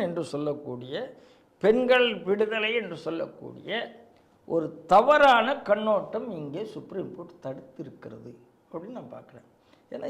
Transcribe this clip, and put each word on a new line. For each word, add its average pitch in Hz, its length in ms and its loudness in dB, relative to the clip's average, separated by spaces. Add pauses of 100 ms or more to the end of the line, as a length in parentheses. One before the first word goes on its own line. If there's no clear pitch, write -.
என்று 170 180 -4
சொல்லக்கூடிய, 143 720 -6 (680)
பெண்கள் 247 440 6 (160)
விடுதலை 214 480 0 (100)
என்று 175 160 -8
சொல்லக்கூடிய 147 720 -8 (800)
ஒரு 160 200 0 (180)
தவறான 254 760 8
கண்ணோட்டம் 214 680 0
இங்கே 156 340 -8
சுப்ரீம் 156 500 -10
கோர்ட் - 300 -18
தடுத்திருக்கிறது 123 880 -14 (360)
அப்படின்னு 196 300 -14
நான் 143 140 -16
பார்க்குறேன். - 340 -20 (440)
ஏன்னா - 180 -10